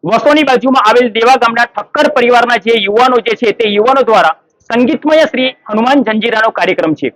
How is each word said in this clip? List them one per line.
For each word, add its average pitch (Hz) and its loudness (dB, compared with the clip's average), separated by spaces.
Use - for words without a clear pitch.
વસોની 285 0
બાજુમાં 254 0
આવેલ 247 2
દેવા 247 4
ગામના 233 -2
ઠક્કર - -4
પરિવારના 240 2
જે 226 0
યુવાનો 247 2
જે 220 -2
છે 208 0
તે 220 0
યુવાનો 254 2
દ્વારા 175 2
સંગીતમય 302 0
શ્રી 254 -4
હનુમાન 240 0
જંજીરાનો 220 -2
કાર્યક્રમ 175 -2
છે 131 -4